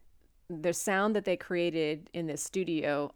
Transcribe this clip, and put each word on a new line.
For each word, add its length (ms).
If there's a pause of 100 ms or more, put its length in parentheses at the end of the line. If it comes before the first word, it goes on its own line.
(500)
the 240
sound 440
that 80
they 100
created 800
in 140
the 100
studio 800